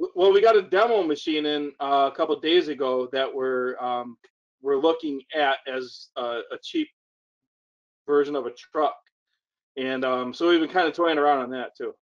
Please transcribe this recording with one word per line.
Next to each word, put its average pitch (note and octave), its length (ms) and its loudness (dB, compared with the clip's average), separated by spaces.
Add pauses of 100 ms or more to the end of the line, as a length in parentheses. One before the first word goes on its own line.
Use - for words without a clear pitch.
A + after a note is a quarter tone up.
(140)
Well, F#3+ 180 6
we G3 100 6
got A3 140 6
a G3 60 4
demo G3+ 420 2
machine D3+ 420 -2
in, D3 340 -2
uh, C#3 320 2
a - 40 -16
couple D3+ 240 0
days D#3+ 280 2
ago B2+ 440 -2
that C3+ 200 -2
we're, B2+ 460 -2
um, B2 380 -6 (440)
we're C#3 160 0
looking D#3 460 0 (120)
at C#3 240 0 (140)
as B2+ 440 -10
a, A#2 240 -6 (120)
a A#2 100 -10
cheap - 260 -4 (1160)
version D3 280 2
of B2+ 120 -6
a B2 60 -6
truck. - 440 -4 (800)
And, C3 280 -4
um, B2+ 300 -4
so E3+ 140 0
we've E3+ 120 4
been D3+ 80 0
kinda E3 220 0
toying E3 280 0
around C#3+ 260 4
on B2 60 -10
that B2+ 260 -10
too. A#2 260 -10